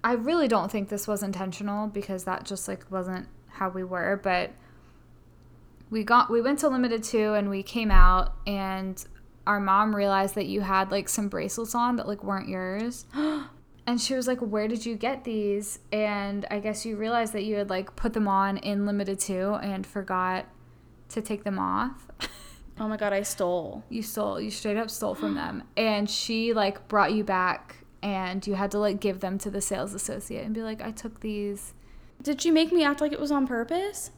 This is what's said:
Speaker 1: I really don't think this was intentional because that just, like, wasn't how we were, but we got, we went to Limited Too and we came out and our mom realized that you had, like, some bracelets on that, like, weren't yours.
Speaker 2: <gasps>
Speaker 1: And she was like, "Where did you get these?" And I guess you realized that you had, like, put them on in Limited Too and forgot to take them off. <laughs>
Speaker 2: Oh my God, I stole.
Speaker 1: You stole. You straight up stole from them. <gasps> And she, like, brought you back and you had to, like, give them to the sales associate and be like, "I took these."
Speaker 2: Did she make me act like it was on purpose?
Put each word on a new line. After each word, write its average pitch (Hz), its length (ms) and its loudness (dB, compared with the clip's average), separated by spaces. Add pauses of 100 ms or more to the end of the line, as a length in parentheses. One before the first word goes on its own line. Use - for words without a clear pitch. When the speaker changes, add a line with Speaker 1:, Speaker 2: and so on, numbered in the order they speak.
Speaker 1:
I 233 100 2
really 277 340 2
don't 202 240 2
think 202 180 -2
this 208 180 -6
was 208 140 -2
intentional 202 640 -4
because 202 360 -6
that - 220 -6
just, 196 220 -8
like, 190 220 -10
wasn't 185 380 -6 (220)
how 190 200 -4
we 185 140 -6
were, 185 400 -2
but 180 280 0 (1400)
we 220 140 -2
got, 240 260 6
we 233 120 4
went 277 180 2
to 302 100 4
Limited 247 340 2
Too 214 300 2
and 202 160 2
we 196 140 -2
came 220 280 0
out 185 420 10 (140)
and 190 560 -4 (440)
our 202 120 4
mom 202 360 4
realized 196 400 2
that 196 120 -2
you 196 140 -2
had, 190 300 2
like, 196 160 0
some 202 220 -2
bracelets 202 460 -4
on 240 220 2
that, - 100 -4
like, 208 160 -6
weren't 196 260 -2
yours. 190 640 -6
Speaker 2:
<gasps> 302 320 -2 (420)
Speaker 1:
And 240 140 0
she 262 140 0
was 254 100 -2
like, 247 140 0
"Where 214 280 -2
did 226 160 -4
you 233 120 -4
get 262 300 -4
these?" 208 520 -2 (140)
And 202 580 -2
I 208 100 -4
guess 214 280 -4
you 214 100 -4
realized 220 360 0
that 202 100 -2
you 208 140 -2
had, 202 120 -2
like, 196 260 -4
put 226 180 0
them 214 140 2
on 196 300 4
in 202 300 -2
Limited 196 320 -2
Too 196 420 -2
and 190 240 -4
forgot 185 640 -2 (640)
to 220 120 -4
take 214 220 -6
them 190 160 -2
off. 202 480 0 (120)
<laughs> - 100 -6 (480)
Speaker 2:
Oh 220 120 -4
my 214 80 -2
God, 208 160 0
I 196 80 2
stole. 180 680 -2
Speaker 1:
You 226 140 -6
stole. 208 400 -4
You 214 100 -4
straight 208 240 -4
up 220 140 -2
stole 196 260 -4
from 311 200 -2
them. - 340 -6
<gasps> - 80 -4
And 208 320 2
she, 226 420 0
like, 202 380 0
brought 202 240 4
you 214 100 2
back 185 600 -2 (180)
and 190 420 -4
you 196 100 -2
had 202 160 -2
to, 208 80 0
like, 202 200 0
give 190 220 -2
them 190 160 -4
to 196 140 -6
the 196 100 -4
sales 196 320 -4
associate - 520 -8
and 214 100 -4
be 226 80 -6
like, 220 180 -8
"I 220 80 -8
took 220 300 -12
these." 208 560 -6 (480)
Speaker 2:
Did 285 180 -2
she 339 80 2
make 320 240 6
me 330 100 6
act 285 180 2
like 302 120 2
it - 60 -6
was 294 120 -2
on 277 140 4
purpose? 320 720 -4